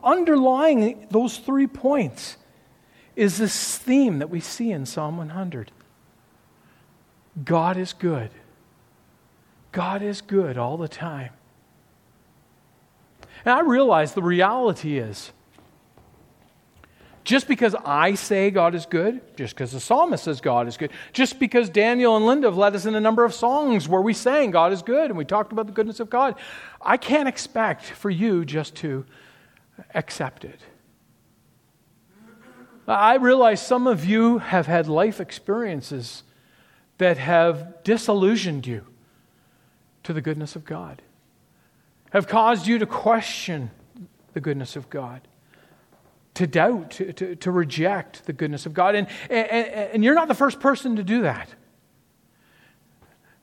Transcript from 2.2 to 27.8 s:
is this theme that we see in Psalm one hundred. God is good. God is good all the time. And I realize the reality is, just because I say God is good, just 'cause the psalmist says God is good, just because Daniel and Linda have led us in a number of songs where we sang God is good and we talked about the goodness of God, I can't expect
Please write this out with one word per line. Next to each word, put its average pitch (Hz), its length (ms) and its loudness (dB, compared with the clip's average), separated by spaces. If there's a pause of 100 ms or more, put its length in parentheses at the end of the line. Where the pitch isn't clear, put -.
is 196 220 2
this - 400 -4
theme 254 400 2
that 151 100 -4
we 170 120 -6
see 233 300 -6
in 143 140 -4
Psalm 156 320 -8
one 156 140 -10
hundred. 165 420 -10 (1700)
God 170 360 0
is 185 160 -8
good. 143 340 -4 (1400)
God 185 300 -6
is 202 180 -8
good 170 380 -2
all 123 180 -4
the 165 100 -8
time. 143 460 -12 (2000)
And 240 120 2
I 302 80 2
realize 240 500 4
the 190 100 -4
reality 180 760 0
is, 110 340 -10 (1900)
just 254 240 0
because 226 260 2 (120)
I 160 300 2
say 196 340 0
God 175 240 2
is 170 100 -8
good, 208 380 -2 (120)
just 123 220 -10
'cause 123 160 -8
the 131 80 -10
psalmist 285 440 0
says 147 180 -6
God 120 260 0
is 113 80 -12
good, 151 160 -8 (220)
just - 260 0
because 233 300 2
Daniel 226 480 4
and 220 80 4
Linda 262 220 4
have 175 100 0
led 202 180 4
us 180 80 -6
in 220 100 -2
a 214 60 0
number 220 240 4
of 226 80 2
songs 240 560 0
where 185 140 2
we 220 100 2
sang 262 380 2
God 170 240 4
is 175 80 -8
good 285 280 2
and 190 60 -4
we 151 80 -4
talked 208 280 -2
about 220 140 -4
the 208 60 -16
goodness 214 280 -4
of 214 100 -8
God, 254 240 0 (480)
I 240 160 4
can't 277 300 0
expect 220 540 -4